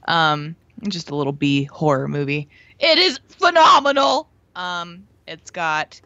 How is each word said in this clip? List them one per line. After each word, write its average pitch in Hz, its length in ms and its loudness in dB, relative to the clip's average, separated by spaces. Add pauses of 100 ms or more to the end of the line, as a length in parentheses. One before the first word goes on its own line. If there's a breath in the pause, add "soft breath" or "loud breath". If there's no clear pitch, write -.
Um, 156 500 0 (320)
just 180 220 -8
a 143 40 -8
little 143 180 -2
B 143 320 -2
horror 139 440 -2
movie. 143 400 -6 (300 soft breath)
It 311 200 2
is 339 200 0 (100)
phenomenal. 302 1000 4 (260)
Um, 180 520 -10 (200)
it's 160 240 -18
got 156 560 -4